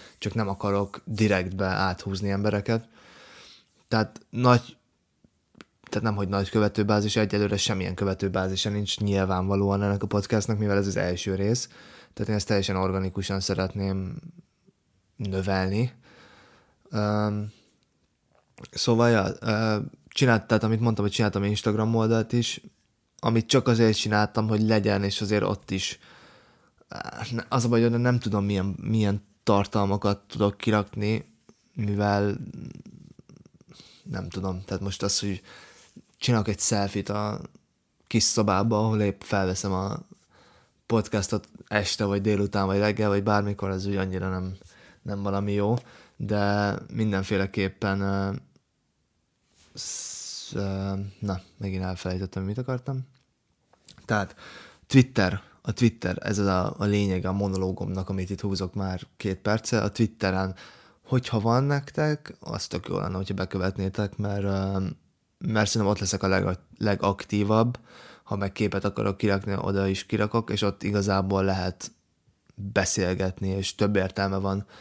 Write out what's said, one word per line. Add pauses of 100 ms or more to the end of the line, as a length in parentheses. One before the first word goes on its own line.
(180)
csak
nem
akarok
direktbe
áthúzni
embereket. (1000)
Tehát (100)
nagy, (1080)
tehát
nem,
hogy
nagy
követőbázis,
egyelőre
semmilyen
követőbázisa
nincs
nyilvánvalóan
ennek
a
podcastnak,
mivel
ez
az
első
rész. (440)
Tehát
én
ezt
teljesen
organikusan
szeretném (1000)
növelni. (1000)
Öm, (1160)
szóval,
ja, (140)
ö, (320)
csinált-,
tehát
amit
mondtam,
hogy
csináltam
Instagram
oldalt
is, (640)
amit
csak
azért
csináltam,
hogy
legyen,
és
azért
ott
is, (920)
á,
ne-,
az
a
baj,
hogy
nem
tudom,
milyen,
milyen (180)
tartalmakat
tudok
kirakni, (400)
mivel (1700)
nem
tudom,
tehát
most
az,
hogy (760)
csinálok
egy
selfie-t
a (640)
kis
szobába,
ahol
épp
felveszem
a (880)
podcastot (180)
este,
vagy
délután,
vagy
reggel,
vagy
bármikor,
az
úgy
annyira
nem, (460)
nem
valami
jó, (420)
de (180)
mindenféleképpen,
ö, (1400)
sz-,
ö, (260)
na, (160)
megint
elfelejtettem,
mit
akartam. (920)
Tehát (520)
Twitter, (200)
a
Twitter,
ez
a,
a
lényege
a
monológomnak,
amit
itt
húzok
már (160)
két
perce.
A
Twitteren, (520)
hogyha
van
nektek,
az
tök
jó
lenne,
hogyha
bekövetnétek,
mert,
ö, (600)
mert
szerintem
ott
leszek
a
leg-, (200)
legaktívabb. (440)
Ha
meg
képet
akarok
kirakni,
oda
is
kirakok,
és
ott
igazából
lehet (640)
beszélgetni,
és
több
értelme
van, (140)